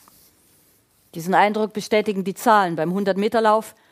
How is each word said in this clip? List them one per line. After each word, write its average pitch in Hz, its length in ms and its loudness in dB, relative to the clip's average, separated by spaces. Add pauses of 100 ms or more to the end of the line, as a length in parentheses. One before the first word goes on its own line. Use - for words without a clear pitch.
(1160)
Diesen 170 200 -4
Eindruck 208 380 2
bestätigen 208 500 -2
die 185 120 -6
Zahlen. 202 420 2
Beim 160 160 -2
hundert-Meter-Lauf 214 840 0 (180)